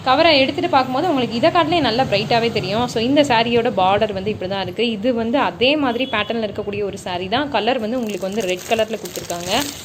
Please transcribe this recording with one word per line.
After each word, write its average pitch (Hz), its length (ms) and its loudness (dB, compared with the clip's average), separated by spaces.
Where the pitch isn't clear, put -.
கவரை 294 360 4
எடுத்துட்டு 311 300 2
பார்க்கும்போது 262 380 2
உங்களுக்கு 247 280 0
இதை 277 160 4
காட்டிலே 339 280 2
நல்லா 247 240 2
பிரைட்டாவே 226 480 2
தெரியும். 214 360 -2
So, 240 160 -2
இந்த 277 180 4
சாரியோட 240 560 2
பார்டர் 202 360 2
வந்து 190 160 -4
இப்படி 185 220 -4
தான் 196 100 -4
இருக்கு. 185 300 -2
இது 220 220 0
வந்து 226 240 -2
அதே 233 380 2
மாதிரி 262 300 0
பேட்டர்ன்ல 220 440 -2
இருக்கக்கூடிய 202 340 -6
ஒரு 190 200 -6
saree 185 260 -6
தான். 233 220 -2
கலர் 233 280 0
வந்து 220 180 -4
உங்களுக்கு 208 280 -4
வந்து 196 160 -4
ரெட் 185 280 -4
கலர்ல 220 300 0
கொடுத்துருக்காங்க. 180 640 -4